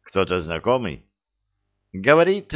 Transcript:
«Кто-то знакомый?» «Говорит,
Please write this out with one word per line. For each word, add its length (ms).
«Кто-то 380
знакомый?» 640
«Говорит, 640